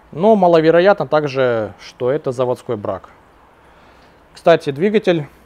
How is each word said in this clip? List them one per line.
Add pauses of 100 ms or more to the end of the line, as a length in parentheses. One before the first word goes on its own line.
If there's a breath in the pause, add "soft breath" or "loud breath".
(120)
Но
маловероятно
также,
что
это
заводской
брак. (1200 soft breath)
Кстати,
двигатель (200)